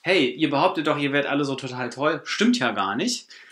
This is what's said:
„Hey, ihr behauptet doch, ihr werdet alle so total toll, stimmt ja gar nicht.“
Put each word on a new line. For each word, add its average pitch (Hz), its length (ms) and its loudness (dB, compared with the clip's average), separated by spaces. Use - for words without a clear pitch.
„Hey, 160 280 2
ihr 147 200 0
behauptet 151 380 2
doch, 147 100 2
ihr 143 160 -2
werdet 143 180 0
alle 143 140 0
so 135 100 -4
total 123 340 -8
toll, 147 360 -2
stimmt 240 340 2
ja 120 120 0
gar 101 260 0
nicht.“ 233 320 -4